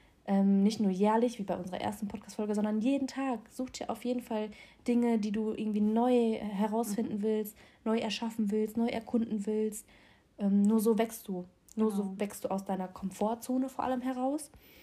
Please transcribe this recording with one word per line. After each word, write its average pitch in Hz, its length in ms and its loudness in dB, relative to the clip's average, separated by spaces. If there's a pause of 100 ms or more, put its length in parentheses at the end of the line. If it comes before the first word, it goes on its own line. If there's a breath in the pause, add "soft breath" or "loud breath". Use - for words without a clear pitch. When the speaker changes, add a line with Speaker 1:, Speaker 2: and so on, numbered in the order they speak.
(260 loud breath)
Speaker 1:
ähm, 196 380 6
nicht 214 160 4
nur 196 120 2
jährlich, 214 480 2
wie 202 40 -6
bei 180 140 -4
unserer 180 240 -6
ersten 208 260 -4
Podcast-Folge, 208 480 -6
sondern 214 260 0
jeden 269 260 0
Tag. 262 320 -4 (100)
Such 254 220 -8
dir - 180 -8
auf 226 160 -8
jeden 247 160 -2
Fall 214 280 -4 (380 loud breath)
Dinge, 240 320 4
die 208 120 -2
du 220 220 -2
irgendwie 214 280 -2
neu 226 580 4
herausfinden 214 800 -2
Speaker 2:
Mhm. 202 60 -4
Speaker 1:
willst, 214 340 -2 (280 loud breath)
neu 220 120 2
erschaffen 220 540 -2
willst, 214 260 0
neu 233 100 2
erkunden 226 580 -2
willst. 214 400 -2 (520 soft breath)
Ähm, 202 260 4
nur 220 160 6
so 214 180 4
wächst 226 300 -2
du. 180 180 -6 (300)
Nur 220 160 2
so 202 120 0
Speaker 2:
Genau. 190 160 -6
Speaker 1:
wächst 202 260 -6
du - 60 -2
aus 196 140 -4
deiner 190 220 -4
Komfortzone 226 840 -4
vor - 160 -6
allem 254 160 -2
heraus. 262 500 -4 (320 loud breath)